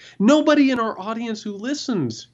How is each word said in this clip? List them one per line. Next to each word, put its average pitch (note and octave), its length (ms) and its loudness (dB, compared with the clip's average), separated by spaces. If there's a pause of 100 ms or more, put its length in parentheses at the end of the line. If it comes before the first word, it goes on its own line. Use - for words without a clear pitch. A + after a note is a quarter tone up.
(180)
Nobody D4 520 4
in B3 100 -2
our A3 180 -6
audience A3 440 -8
who G#3 100 -8
listens G3+ 800 -6